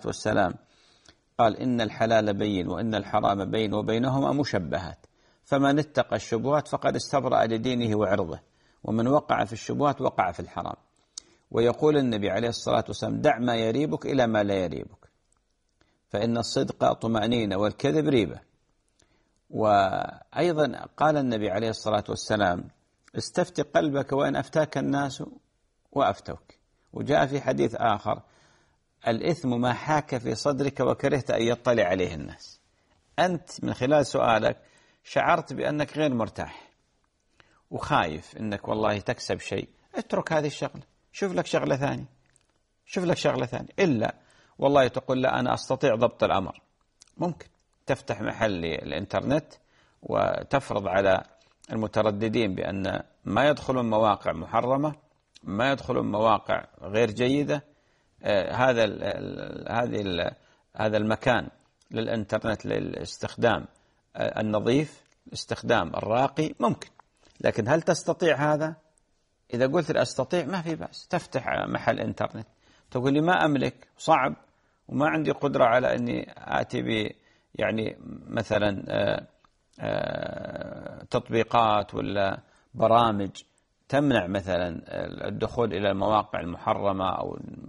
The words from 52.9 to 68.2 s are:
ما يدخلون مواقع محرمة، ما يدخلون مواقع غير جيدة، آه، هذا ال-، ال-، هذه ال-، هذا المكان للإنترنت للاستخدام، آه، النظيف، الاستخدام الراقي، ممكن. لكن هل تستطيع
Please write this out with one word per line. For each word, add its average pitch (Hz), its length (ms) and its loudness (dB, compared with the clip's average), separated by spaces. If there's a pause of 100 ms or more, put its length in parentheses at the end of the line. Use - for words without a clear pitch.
ما 127 240 2
يدخلون 127 400 0
مواقع 107 420 2
محرمة، 123 640 0 (480)
ما 117 280 -2
يدخلون 123 400 -2
مواقع 104 540 2 (160)
غير 110 300 0
جيدة، 139 520 0 (600)
آه، 98 300 2
هذا 120 300 4
ال-، 87 200 -2
ال-، 92 680 -6
هذه 110 300 -2
ال-، 90 300 -2 (440)
هذا 107 220 0
المكان 107 500 0 (440)
للإنترنت 110 720 -2
للاستخدام، 101 1000 -2 (500)
آه، - 260 -2
النظيف، 110 640 0 (240)
الاستخدام 113 600 -2
الراقي، 113 720 0
ممكن. 202 300 -2 (520)
لكن 110 260 0
هل 160 140 4
تستطيع 156 720 0